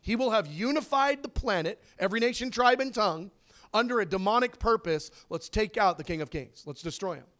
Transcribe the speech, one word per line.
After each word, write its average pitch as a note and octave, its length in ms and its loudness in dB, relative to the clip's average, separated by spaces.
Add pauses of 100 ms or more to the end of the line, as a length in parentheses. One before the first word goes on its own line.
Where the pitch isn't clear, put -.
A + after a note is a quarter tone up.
He A3+ 140 -2
will B3 160 0
have G#3 140 2
unified C4+ 760 -2
the C#4 60 -12
planet, G3 540 2 (160)
every G3 220 0
nation, A#3+ 300 0
tribe, B3 300 4
and C4 120 -4
tongue, F#3+ 380 -2 (420)
under A#3+ 280 2
a G3 60 0
demonic G3+ 520 0
purpose. F3+ 520 0 (180)
Let's E3 200 -8
take G#3+ 280 -2
out G3 200 2
the D#3 80 -12
King E3 160 -6
of D3 100 -8
Kings. - 360 -12
Let's D3 160 -14
destroy E3+ 320 -6
him. C3 120 -18 (140)